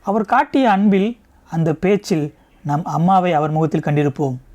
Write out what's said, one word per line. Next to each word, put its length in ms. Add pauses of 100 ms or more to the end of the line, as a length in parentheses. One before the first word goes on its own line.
அவர் 240
காட்டிய 460
அன்பில், 460 (320)
அந்த 240
பேச்சில் 600 (280)
நம் 220
அம்மாவை 480
அவர் 180
முகத்தில் 300
கண்டிருப்போம். 560 (180)